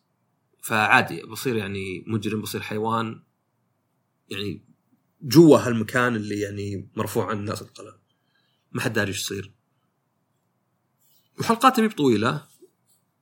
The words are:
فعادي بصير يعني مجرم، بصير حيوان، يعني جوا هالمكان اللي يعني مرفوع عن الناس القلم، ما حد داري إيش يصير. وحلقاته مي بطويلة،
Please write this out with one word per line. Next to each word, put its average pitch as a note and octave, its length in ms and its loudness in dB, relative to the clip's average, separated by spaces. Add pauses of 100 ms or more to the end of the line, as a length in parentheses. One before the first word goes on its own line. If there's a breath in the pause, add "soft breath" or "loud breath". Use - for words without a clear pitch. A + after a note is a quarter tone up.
(600)
فعادي A2 640 2
بصير A2+ 340 -6
يعني G2 500 -6
مجرم، G#2+ 340 -4
بصير G#2 200 -8
حيوان، A2 640 -4 (1080)
يعني G2 340 -8 (580)
جوا D3 360 10
هالمكان A#2+ 580 0
اللي G#2 240 -6
يعني G2+ 560 -8
مرفوع G#2 340 -4
عن G#2+ 80 -4
الناس G2+ 240 -8
القلم، - 360 -20 (760)
ما A#2+ 80 -6
حد - 120 -2
داري G#2 160 -2
إيش F#2 120 -6
يصير. G2 320 -10 (1900)
وحلقاته A#3 440 2
مي A3 60 2
بطويلة، C3+ 580 0 (760)